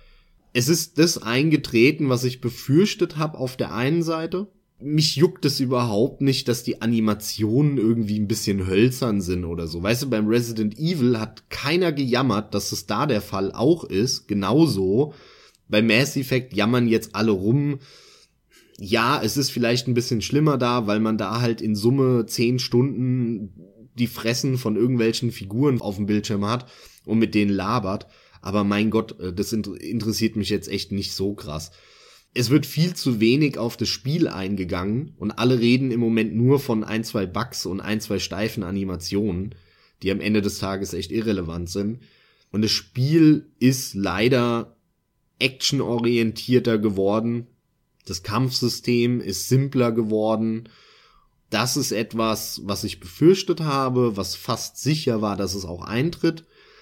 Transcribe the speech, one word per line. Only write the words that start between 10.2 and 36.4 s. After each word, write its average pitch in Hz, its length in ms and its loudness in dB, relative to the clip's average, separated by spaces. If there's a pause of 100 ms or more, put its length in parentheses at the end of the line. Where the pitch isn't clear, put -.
Resident 113 500 0
Evil 135 420 2
hat - 300 -10
keiner 170 420 0
gejammert, 123 640 0
dass 101 180 -4
es - 140 -6
da 110 200 -2
der 113 160 0
Fall 98 300 -4
auch 160 320 2
ist, - 440 -2
genauso. 107 840 2 (560)
Bei 107 120 2
Mass 113 360 2
Effect 127 360 -2
jammern 117 340 2
jetzt 110 280 0
alle 110 160 2
rum. 131 480 2 (1000)
Ja, 113 460 0
es 113 140 -2
ist 135 140 -2
vielleicht 120 360 0
ein 127 60 0
bisschen 117 280 0
schlimmer 147 360 2
da, 120 300 0
weil 104 120 2
man 110 180 0
da 107 240 -2
halt 117 200 0
in 107 140 0
Summe 123 500 2
zehn 127 340 0
Stunden 120 960 0 (440)
die 240 100 0
Fressen 123 500 -2
von 110 180 -2
irgendwelchen 117 560 2
Figuren 117 500 0
auf 98 160 -6
dem 101 100 -2
Bildschirm 104 380 0
hat 123 240 -4 (360)
und 110 140 0
mit 107 160 2
denen 104 160 4
labert. 98 560 -2 (340)
Aber 98 220 0
mein 104 260 2
Gott, 107 300 -2
äh, 90 140 -8
das 98 200 -4
inter-, 101 260 -4
interessiert 107 560 -2
mich 101 140 -2
jetzt 101 200 -2
echt - 220 -6
nicht 98 220 -6
so 101 220 -4
krass. 78 360 -10 (600)
Es 120 160 -2
wird 143 160 4
viel 180 280 0
zu 123 260 -2
wenig 131 380 2
auf 117 180 -4
das 107 140 -4
Spiel 160 380 -2
eingegangen 95 880 -4
und 104 140 -6
alle 123 280 2
reden 127 320 2
im 117 80 -2
Moment 113 340 0
nur 127 260 4